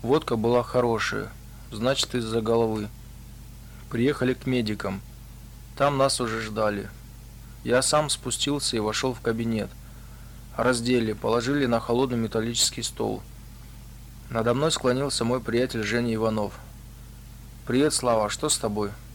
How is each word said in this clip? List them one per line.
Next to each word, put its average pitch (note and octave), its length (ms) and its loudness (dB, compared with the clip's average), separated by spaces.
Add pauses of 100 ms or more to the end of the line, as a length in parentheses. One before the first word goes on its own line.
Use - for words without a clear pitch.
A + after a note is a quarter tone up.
Водка B2 360 2
была A#2 260 4
хорошая, A2+ 640 2 (420)
значит, B2 440 0
из-за A2+ 260 0
головы. A2 480 2 (1000)
Приехали B2+ 420 2
к B2 140 -2
медикам. G#2+ 560 0 (760)
Там C#3 220 4
нас C3+ 200 4
уже A2+ 220 0
ждали. G#2 480 0 (720)
Я B2 200 6
сам D3+ 260 4
спустился C#3 680 -2
и A2 40 2
вошел G#2+ 320 0
в A#2 80 -6
кабинет. A2+ 480 0 (880)
Раздели, A#2+ 560 4
положили A#2+ 540 2
на A#2+ 120 4
холодный A#2+ 380 2
металлический A2+ 680 0
стол. G#2+ 400 -4 (1080)
Надо A#2 240 4
мной D3+ 180 4
склонился B2+ 540 2
мой B2 140 2
приятель A#2 420 0
Женя A#2 320 0
Иванов. A2 400 0 (1120)
"Привет, C#3 260 4
Слава, A2 380 4
что - 180 -2
с - 80 2
тобой?" G#2 340 0 (240)